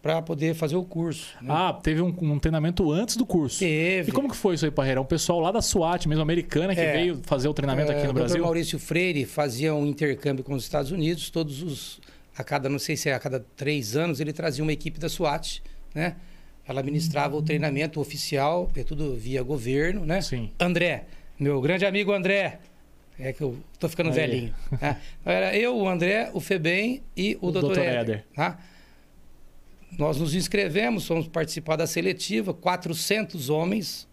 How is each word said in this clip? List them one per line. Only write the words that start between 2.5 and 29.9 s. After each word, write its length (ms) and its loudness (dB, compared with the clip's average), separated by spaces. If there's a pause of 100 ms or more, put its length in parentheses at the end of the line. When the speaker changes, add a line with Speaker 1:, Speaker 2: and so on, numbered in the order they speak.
Speaker 2:
antes 240 0
do 80 2
curso. 360 2
Speaker 1:
Teve. 500 2
Speaker 2:
E 20 -2
como 160 0
que 80 -4
foi 200 2
isso 100 0
aí, 60 2
Parreira? 280 2
Um 60 0
pessoal 340 2
lá 120 2
da 100 2
suat, 480 2
mesmo 140 4
americana, 500 2
que 80 2
Speaker 1:
É. 120 4
Speaker 2:
veio 300 0
fazer 240 2
o 60 2
treinamento 380 2
Speaker 1:
É, 40 2
Speaker 2:
aqui 100 2
no 40 2
Speaker 1:
o 40 0
doutor 160 2
Speaker 2:
Brasil? 140 2
Speaker 1:
Maurício 360 0
Freire 460 0
fazia 500 0
um 100 2
intercâmbio 580 0
com 120 -4
os 80 -4
Estados 260 -2
Unidos, 400 0
todos 320 -4
os, 400 -8 (340)
a 80 -8
cada, 240 -2
não 120 0
sei 180 -4
se 120 0
é 40 2
a 60 -2
cada 260 -2 (100)
três 400 -2
anos, 240 0
ele 140 -2
trazia 300 -2
uma 100 2
equipe 260 -6
da 80 -2
suat, 540 -2 (320)
né? 220 0 (520)
Ela 140 -2
ministrava 560 0
o 60 0
treinamento 560 0
oficial, 760 0
é 80 0
tudo 320 0
via 280 -2
governo, 600 0
né? 180 2
Speaker 2:
Sim. 280 -4 (100)
Speaker 1:
André, 440 2 (360)
meu 220 2
grande 240 2
amigo 260 2
André, 460 2 (600)
é 140 -4
que 100 -6
eu 120 -2 (240)
tô 80 -2
ficando 220 0
Speaker 2:
Aí. 60 2
Speaker 1:
velhinho, 400 2 (260)
né? 160 0 (240)
Então, 120 -2
era 220 2
eu, 220 2
o 100 2
André, 460 2
o 60 -2
Febem 640 0 (120)
e 240 0
o 80 -2
Speaker 2:
O 40 2
Speaker 1:
doutor 240 2
Speaker 2:
doutor 80 4
Speaker 1:
Éder, 160 2
Speaker 2:
Éder. 260 -2 (100)
Speaker 1:
tá? 240 -2 (1400)